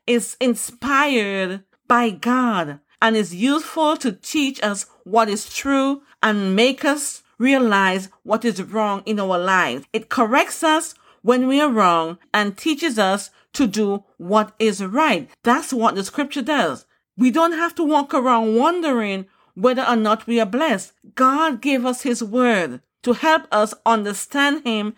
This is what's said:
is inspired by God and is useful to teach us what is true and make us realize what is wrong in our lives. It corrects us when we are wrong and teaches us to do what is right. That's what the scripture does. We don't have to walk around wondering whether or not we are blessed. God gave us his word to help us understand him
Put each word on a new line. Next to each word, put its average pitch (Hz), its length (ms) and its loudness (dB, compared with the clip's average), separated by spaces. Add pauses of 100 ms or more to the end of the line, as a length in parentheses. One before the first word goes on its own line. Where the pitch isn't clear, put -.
is 233 340 0
inspired 226 1200 -2 (240)
by 240 220 2
God 196 720 -2 (220)
and 226 140 4
is 180 180 -2
useful 302 640 0
to 247 140 -4
teach 277 500 -4
us 202 240 -4 (180)
what 220 240 2
is - 240 -6
true 277 500 0 (200)
and 202 340 0
make 262 280 2
us 294 380 -2 (160)
realize 202 720 2 (140)
what 220 220 -2
is 214 180 -2
wrong 202 420 -2
in 214 140 -4
our 190 200 0
lives. 175 540 0
It 220 160 -6
corrects 247 540 0
us 320 320 0 (280)
when 247 240 2
we 269 140 2
are 302 100 2
wrong 175 480 2 (140)
and 202 240 0
teaches 302 420 -4
us 202 320 0 (220)
to 277 140 0
do 202 380 -2 (120)
what 208 420 0
is 208 240 0
right. 196 460 0 (140)
That's 254 300 0
what 226 240 0
the 196 80 -4
scripture 285 380 -6
does. 214 440 -2 (300)
We 247 140 4
don't 330 220 2
have 330 220 -4
to 339 100 -2
walk 285 300 0
around 240 400 2
wondering 240 720 0 (280)
whether 247 320 0
or 247 100 2
not 220 300 0
we 233 140 0
are 220 60 2
blessed. 240 460 -2 (220)
God 269 460 2
gave 262 240 0
us 247 180 -4
his 240 220 -4
word 202 560 0 (220)
to 240 100 2
help 320 300 2 (100)
us 214 220 2 (100)
understand 226 800 0
him 214 320 -2